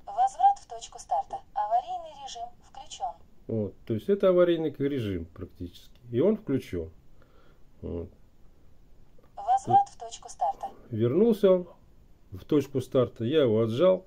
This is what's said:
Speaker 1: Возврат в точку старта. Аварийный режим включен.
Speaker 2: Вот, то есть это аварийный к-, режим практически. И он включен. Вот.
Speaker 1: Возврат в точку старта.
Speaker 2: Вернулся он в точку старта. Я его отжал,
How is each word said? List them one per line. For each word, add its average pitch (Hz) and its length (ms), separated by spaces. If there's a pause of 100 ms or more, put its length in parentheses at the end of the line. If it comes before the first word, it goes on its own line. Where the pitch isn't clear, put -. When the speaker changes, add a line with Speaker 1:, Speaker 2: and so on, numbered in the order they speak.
Speaker 1:
Возврат 784 520
в - 100
точку - 300
старта. - 380 (160)
Аварийный 302 600 (120)
режим - 240 (140)
включен. - 520 (320)
Speaker 2:
Вот, 107 280 (100)
то 117 100
есть 107 140
это 196 220
аварийный 170 400
к-, 139 100
режим 110 460
практически. - 720 (100)
И 117 100
он 208 160
включен. 95 540 (920)
Вот. 85 280 (1300)
Speaker 1:
Возврат 784 520
в - 100
точку - 320
старта. - 380 (220)
Speaker 2:
Вернулся 190 600
он 180 180 (640)
в 92 120
точку 135 360
старта. 120 440
Я 147 180
его 110 180
отжал, 160 460